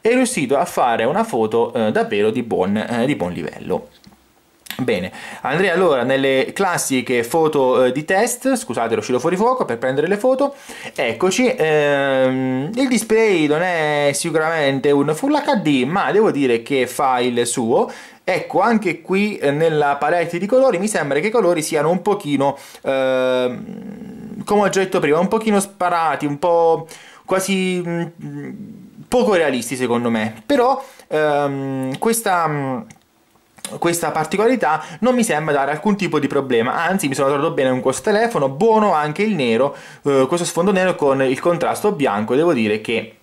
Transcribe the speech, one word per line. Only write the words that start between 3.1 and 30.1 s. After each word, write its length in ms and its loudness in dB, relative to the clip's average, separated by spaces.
buon 160 -4
livello. 560 -6
Bene, 360 -2
Andrea 300 0
allora 300 2
nelle 500 2
classiche 720 0
foto, 640 2
eh, 80 2
di 120 -4
test, 520 0
scusate 340 -4
ero 80 2
uscito 220 0
fuori 160 0
fuoco 280 2
per 140 -4
prendere 300 0
le 80 2
foto, 400 0
eccoci, 500 0
ehm, 1160 2
il 140 0
display 580 2
non 160 2
è 500 0
sicuramente 760 0
un 240 2
Full 180 -2
H 300 0
D, 240 2
ma 240 0
devo 220 4
dire 300 2
che 260 0
fa 320 0
il 260 0
suo. 420 0
Ecco, 380 -2
anche 380 0
qui, 360 -2
eh, 160 0
nella 420 2
palette 440 -2
di 80 -4
colori 320 4
mi 100 -2
sembra 320 -2
che 80 -2
i 20 0
colori 320 2
siano 260 0
un 140 0
pochino, 560 0
ehm, 1600 -4
come 180 0
ho 100 2
già 100 0
detto 180 0
prima, 220 2
un 80 0
pochino 320 2
sparati, 680 -2
un 140 -4
po' 480 2
quasi, 560 0
mm, 280 -4
poco 280 2
realisti 420 0
secondo 340 0